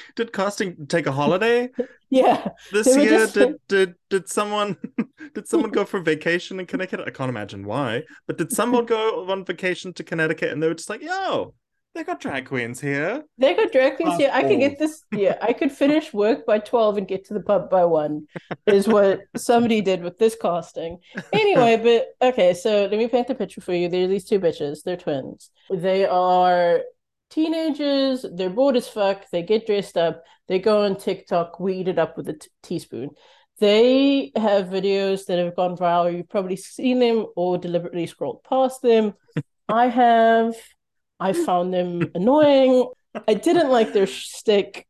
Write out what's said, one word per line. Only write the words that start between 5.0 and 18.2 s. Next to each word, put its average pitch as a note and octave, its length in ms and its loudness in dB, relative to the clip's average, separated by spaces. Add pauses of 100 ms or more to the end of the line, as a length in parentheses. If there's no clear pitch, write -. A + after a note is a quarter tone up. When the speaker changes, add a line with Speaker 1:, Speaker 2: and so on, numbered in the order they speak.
Speaker 1:
<laughs> - 280 -20
did - 140 -12
someone A3 240 0
go G#3 120 0
for G3 160 -6
vacation E3+ 600 -2
in F#3 80 -10
Connecticut? F#3+ 400 -8
I C3+ 40 -10
can't C3 180 -6
imagine G#2 360 -10
why, A#2 380 -4 (240)
but - 100 -8
did E3+ 140 -6
someone A#3+ 340 0
go A3 440 -2
on F#3+ 160 -4
vacation F3+ 480 -6
to E3+ 100 -14
Connecticut D#3+ 480 -2
and D3 100 -6
they D#3+ 60 0
were E3 80 -2
just - 160 -14
like, A3+ 100 -10
"Yo, D#4 540 -6 (400)
they D#4+ 80 -10
got F4 160 -8
drag C3+ 260 -8
queens A#2+ 340 -6
here"? D3+ 440 -4 (160)
Speaker 2:
They D4+ 160 2
got G#4+ 160 0
drag C4 240 2
queens E4+ 160 -2
Speaker 1:
Fuck E4+ 100 -2
Speaker 2:
here. C4+ 100 4
I D#4+ 120 0
could F4+ 160 2
get C#4 140 2
Speaker 1:
off. - 40 -16
Speaker 2:
this, D#4 340 -6
yeah, G3 300 0
I A3+ 120 0
could D4+ 180 -2
finish D4+ 420 0
work G#3 320 0
by G#3+ 140 2
twelve G#3+ 380 0
and F#3+ 100 -6
get F#3+ 180 -8
to - 80 -12
the G3+ 80 -4
pub G3 300 0
by F3+ 140 4
one, D3+ 420 0 (400)